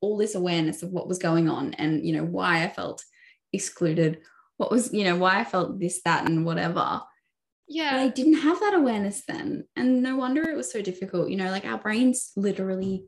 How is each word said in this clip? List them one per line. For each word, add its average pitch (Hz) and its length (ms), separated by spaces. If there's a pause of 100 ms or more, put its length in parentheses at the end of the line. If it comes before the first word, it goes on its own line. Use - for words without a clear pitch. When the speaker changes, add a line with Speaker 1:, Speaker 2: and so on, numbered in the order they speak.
Speaker 1:
all 208 160
this 214 180
awareness 170 480
of 175 80
what 175 180
was 180 100
going 165 320
on 131 240
and, 156 320
you 160 100
know, 151 80
why 175 400
I 190 60
felt - 340 (480)
excluded, 165 680 (360)
what - 140
was, 226 240
you 208 100
know, 175 120
why 185 240
I 233 40
felt 190 340
this, 180 260
that, 165 220
and 160 200
whatever. 165 560 (680)
Speaker 2:
Yeah. 302 280
Speaker 1:
But 262 40
I 269 80
didn't 302 260
have 311 260
that 415 140
awareness 214 520
then. - 380 (120)
And 254 260
no 262 140
wonder 262 260
it 320 140
was - 140
so 214 120
difficult. 185 480
You 190 60
know, 185 140
like, 196 140
our 226 140
brains 247 580
literally 190 720